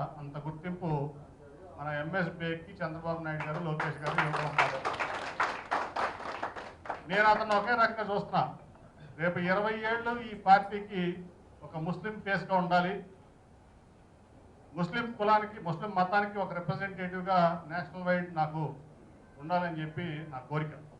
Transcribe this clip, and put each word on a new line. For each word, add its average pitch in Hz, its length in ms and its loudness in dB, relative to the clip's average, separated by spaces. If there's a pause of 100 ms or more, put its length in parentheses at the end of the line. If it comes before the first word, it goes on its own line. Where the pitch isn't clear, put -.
(180)
అంత 143 200 -10
గుర్తింపు 156 760 -4 (680)
మన 147 80 -6
ఎంఎస్ 160 400 0
బేగ్కి 165 440 -4
చంద్రబాబు 160 520 -4
నాయుడు 151 200 -4
గారు, 156 200 -4
లోకేష్ 156 320 -2
గారు, 151 240 -2
యువగళం 151 360 0
పాదయాత్ర. - 340 2 (2250)
నేను 202 160 6
అతను 214 300 6
ఒకే 208 180 4
రకంగా 220 420 4
చూస్తున్నా. - 420 2 (600)
రేపు 175 200 2
ఇరవై 196 340 4
ఏళ్ళు 233 480 0
ఈ 214 140 -8
పార్టీకి 202 920 4 (380)
ఒక 151 140 -12
ముస్లిం 180 440 -4
ఫేస్గా 190 360 2
ఉండాలి, 180 500 4 (1700)
ముస్లిం 226 380 -2
కులానికి, 214 480 2
ముస్లిం 175 340 -4
మతానికి 202 440 2
ఒక 180 140 -2
రిప్రజెంటేటివ్గా 180 1160 0
నేషనల్ 175 340 -6
వైడ్ 180 340 0
నాకు 156 380 0 (640)
ఉండాలని 165 440 0
చెప్పి 156 480 -6
నా 131 80 -10
కోరిక. 151 320 -4 (300)